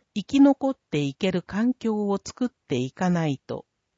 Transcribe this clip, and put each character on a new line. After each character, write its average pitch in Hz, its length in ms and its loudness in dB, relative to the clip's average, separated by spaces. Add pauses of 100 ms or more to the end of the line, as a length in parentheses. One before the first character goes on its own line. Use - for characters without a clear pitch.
(140)
生 208 100 -6
き 277 160 2
残 277 300 6
っ 262 80 -8 (120)
て 156 80 -2
い 139 160 -2
け 190 180 -2
る 180 100 -2
環 226 320 -2
境 208 340 -2
を 196 160 0
作 - 220 -6
っ - 20 -8
て - 280 -8
い 127 160 -4
か 185 180 -2
な 165 160 0
い 139 200 -2
と、 - 200 -10 (320)